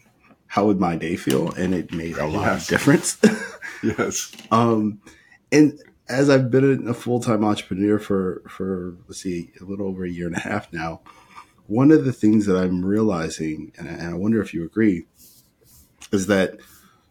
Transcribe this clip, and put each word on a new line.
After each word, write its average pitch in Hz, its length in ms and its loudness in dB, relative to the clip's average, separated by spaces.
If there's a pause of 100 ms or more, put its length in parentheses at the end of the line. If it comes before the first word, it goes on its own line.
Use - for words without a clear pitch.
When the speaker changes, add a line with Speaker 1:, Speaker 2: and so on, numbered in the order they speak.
(480)
Speaker 1:
how 104 180 0
would 104 140 2
my 85 160 0
day 80 200 -4
feel? 67 360 -2
And 92 200 -2
it 87 200 -4
made 82 260 -8
a 76 80 -2
lot 80 220 -2
of 95 100 0
Speaker 2:
Yes. 85 80 -10
Speaker 1:
difference. - 560 2
<laughs> 214 60 8 (540)
Speaker 2:
Yes. - 500 -4 (180)
Speaker 1:
Um, 110 500 2 (520)
and 147 260 6 (300)
as 139 220 2
I've 131 200 4
been 131 380 2
a 113 60 -2
full-time 117 500 0
entrepreneur 104 540 0
for, 95 500 -4
for, 90 480 -8 (100)
let's 92 140 -16
see, 87 400 -8
a 92 40 -20
little 98 220 -8
over 92 180 -6
a 90 60 -6
year 87 160 -8
and 85 80 -6
a - 60 -6
half 101 320 -8
now, 80 300 -8 (640)
one 127 260 4
of 147 140 6
the 127 60 0
things 107 340 4
that 92 100 2
I'm 90 280 0
realizing, 82 920 -2
and - 100 -14
I, 80 40 -12
and 85 220 -8
I - 0 -
wonder 104 260 0
if - 140 -6
you 85 100 -6
agree, 95 400 0 (1080)
is 95 180 0
that 95 300 2 (520)